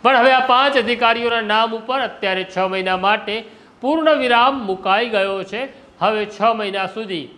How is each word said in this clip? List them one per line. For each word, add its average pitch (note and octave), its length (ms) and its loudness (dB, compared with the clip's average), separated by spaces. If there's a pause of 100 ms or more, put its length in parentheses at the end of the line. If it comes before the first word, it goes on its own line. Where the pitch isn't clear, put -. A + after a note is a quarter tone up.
પણ B3+ 160 4
હવે B3+ 160 6
આ B3+ 140 4
પાંચ C4+ 300 4
અધિકારીઓના A#3 640 0
નામ A3 320 0
ઉપર A#3+ 260 -4
અત્યારે F#3+ 440 -4
છ F3+ 140 -8
મહિના F#3 400 -2
માટે G#3 380 -2 (460)
પૂર્ણ D#4 320 0
વિરામ B3+ 420 2 (100)
મુકાઈ G3 440 -2
ગયો G3 340 -2
છે. G3+ 180 -8 (380)
હવે G#3+ 260 0
છ G#3 160 -10
મહિના G3+ 460 -2
સુધી F#3+ 400 -8 (100)